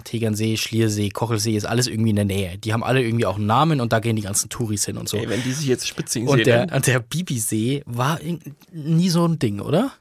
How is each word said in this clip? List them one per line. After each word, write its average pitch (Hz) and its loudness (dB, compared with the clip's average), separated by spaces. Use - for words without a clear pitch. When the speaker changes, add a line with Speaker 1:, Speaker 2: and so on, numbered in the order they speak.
Speaker 1:
Tegernsee, 110 -2
Schliersee, 107 0
Kochelsee, 113 0
ist 104 -2
alles 120 0
irgendwie 110 0
in 104 2
der 104 2
Nähe. 98 -2
Die 107 -4
haben 117 0
alle 127 2
irgendwie 113 0
auch 92 -2
einen 104 -2
Namen 135 4
und 117 -2
da 113 4
gehen 113 0
die 107 -2
ganzen 101 -4
Touris 107 -4
hin - -4
und 85 -8
so. - -2
Speaker 2:
Ey, 117 -4
wenn 120 -2
die 127 -2
sich 143 -4
jetzt 123 0
Spitzingsee 131 -2
Speaker 1:
Und 120 6
der, 117 6
Speaker 2:
nennen. - -10
Speaker 1:
und 135 0
der 123 4
Bibisee 123 -2
war 127 -2
in, 160 -6
nie 165 2
so 170 2
ein 165 0
Ding, 101 -2
oder? 151 0